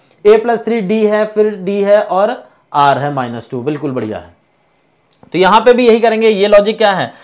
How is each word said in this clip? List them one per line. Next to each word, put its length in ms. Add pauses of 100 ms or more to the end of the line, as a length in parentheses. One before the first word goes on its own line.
(240)
ए 120
प्लस 240
थ्री 220
डी 240
है, 200
फिर 300
डी 260
है 200
और 340 (360)
आर 260
है 140
माइनस 380
टू, 120
बिल्कुल 280
बढ़िया 280
है। 180 (960)
तो 60
यहां 220
पे 120
भी 140
यही 140
करेंगे। 280
ये 200
लॉजिक 300
क्या 140
है? 200 (120)